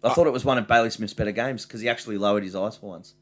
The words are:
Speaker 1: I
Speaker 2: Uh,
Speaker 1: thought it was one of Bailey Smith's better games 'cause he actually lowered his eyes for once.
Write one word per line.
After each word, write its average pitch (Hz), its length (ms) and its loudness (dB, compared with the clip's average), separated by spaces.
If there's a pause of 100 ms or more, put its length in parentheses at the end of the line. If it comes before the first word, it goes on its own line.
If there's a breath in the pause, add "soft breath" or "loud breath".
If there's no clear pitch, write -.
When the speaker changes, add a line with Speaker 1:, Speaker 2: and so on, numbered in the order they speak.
Speaker 1:
I 113 60 2
Speaker 2:
Uh, 127 60 2
Speaker 1:
thought 170 120 6
it 143 60 2
was 120 140 -2
one 135 100 4
of 110 100 -2
Bailey 117 220 4
Smith's 107 240 -8
better 107 200 -4
games 117 340 -4
'cause 110 160 -14
he 117 80 -2
actually 110 260 -4
lowered 101 260 2
his 95 140 -10
eyes 101 220 -4
for - 80 -18
once. 90 360 -18